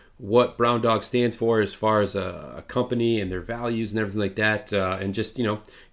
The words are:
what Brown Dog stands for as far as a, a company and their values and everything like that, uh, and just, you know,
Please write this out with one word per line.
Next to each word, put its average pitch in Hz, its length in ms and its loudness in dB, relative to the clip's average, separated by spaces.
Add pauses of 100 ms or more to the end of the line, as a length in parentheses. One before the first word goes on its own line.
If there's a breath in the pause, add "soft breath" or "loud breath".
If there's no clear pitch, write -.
(180 loud breath)
what 120 400 2
Brown 120 240 2
Dog 113 200 2
stands 120 320 0
for 113 280 4
as 98 100 -2
far 107 300 2
as 98 120 0
a, 87 440 -8
a 85 40 -12
company 117 600 0
and 92 100 -4
their 92 80 -4
values 117 500 -4
and 107 80 -2
everything 104 220 -2
like 98 160 -2
that, 107 340 0
uh, 95 300 0
and 95 140 -4
just, 107 240 -6
you 120 60 0
know, 107 180 -2 (300 loud breath)